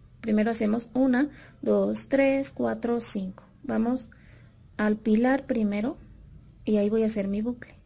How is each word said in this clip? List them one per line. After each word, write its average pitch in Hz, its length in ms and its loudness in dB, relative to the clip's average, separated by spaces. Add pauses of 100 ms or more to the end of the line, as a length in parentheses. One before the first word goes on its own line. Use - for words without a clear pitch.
(220)
Primero 214 300 2
hacemos 220 420 -2
una, 262 360 2 (320)
dos, 208 480 0
tres, 269 420 2
cuatro, 233 500 -2
cinco. 190 420 -8 (200)
Vamos 233 460 -2 (680)
al 214 180 2
pilar 240 500 2
primero 214 520 -2 (680)
y 214 140 2
ahí 208 120 2
voy 220 140 2
a 220 40 2
hacer 214 200 -4
mi 202 140 -4
bucle. 240 320 -8 (120)